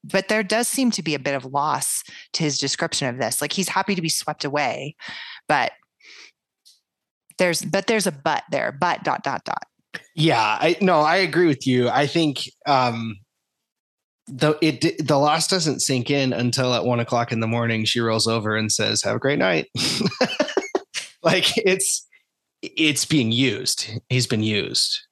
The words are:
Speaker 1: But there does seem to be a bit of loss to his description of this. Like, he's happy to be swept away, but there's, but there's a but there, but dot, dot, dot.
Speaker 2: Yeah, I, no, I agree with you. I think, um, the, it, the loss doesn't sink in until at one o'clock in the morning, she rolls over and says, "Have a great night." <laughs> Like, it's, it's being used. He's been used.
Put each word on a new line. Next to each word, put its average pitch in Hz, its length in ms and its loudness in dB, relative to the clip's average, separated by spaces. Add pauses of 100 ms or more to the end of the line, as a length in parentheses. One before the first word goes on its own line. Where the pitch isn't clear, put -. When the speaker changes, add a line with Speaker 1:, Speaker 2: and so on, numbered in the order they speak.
Speaker 1:
But - 240 -2
there 220 160 2
does 220 240 0
seem 254 240 2
to 202 100 -4
be 151 140 -2
a 139 40 -4
bit 139 140 -2
of 131 120 -4
loss 139 580 -2 (300)
to - 100 -2
his 143 160 0
description 143 480 -2
of 123 100 -4
this. 120 240 -2
Like, 147 120 -4
he's 190 160 -2
happy 196 260 0
to 175 80 -4
be 165 60 -2
swept - 360 -4
away, 139 500 -4 (520)
but 139 240 2 (1700)
there's, 175 240 2
but 190 240 -2
there's 220 180 2
a 190 60 0
but 147 400 -2
there, 123 200 -2
but 156 320 -2
dot, - 200 -2
dot, 135 220 -4
dot. - 180 -6 (520)
Speaker 2:
Yeah, 151 240 2
I, 113 400 2
no, 185 220 4
I 156 160 4
agree 175 300 2
with 143 180 0
you. 123 240 4
I 135 160 2
think, 151 420 -2 (200)
um, 117 500 0 (1080)
the, 151 340 0
it, 156 460 0
the 147 100 4
loss 147 300 2
doesn't 160 320 0
sink 127 320 0
in 135 220 2
until 123 420 0
at 92 100 0
one 120 140 2
o'clock 120 320 0
in 113 80 -2
the 113 80 0
morning, 117 360 0
she 110 160 0
rolls 113 280 2
over 107 280 0
and 110 160 0
says, 104 300 0
"Have 104 140 -2
a 123 40 -2
great 143 200 0
night." 180 340 2
<laughs> - 40 -6 (1400)
Like, 175 360 2
it's, - 500 0 (540)
it's 151 420 0
being 120 300 2
used. 117 560 0 (180)
He's 123 180 0
been 110 160 0
used. - 600 -2 (100)